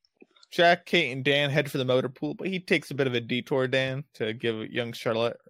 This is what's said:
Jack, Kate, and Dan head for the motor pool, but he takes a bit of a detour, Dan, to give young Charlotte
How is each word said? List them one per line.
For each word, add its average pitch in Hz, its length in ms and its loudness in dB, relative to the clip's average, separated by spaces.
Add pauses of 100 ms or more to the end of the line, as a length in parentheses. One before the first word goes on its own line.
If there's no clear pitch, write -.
(520)
Jack, 175 340 4
Kate, 160 260 2
and 131 140 -6
Dan 143 240 4
head 143 200 0
for - 80 -4
the 131 80 -2
motor 127 240 2
pool, 147 240 -6
but 160 140 -8
he 185 120 -4
takes - 300 0
a 139 60 -8
bit 135 100 0
of 127 80 0
a 120 80 0
detour, 127 460 -2
Dan, 131 380 -2 (100)
to 110 180 -4
give 113 380 -4
young 117 220 -4
Charlotte 117 440 -2 (120)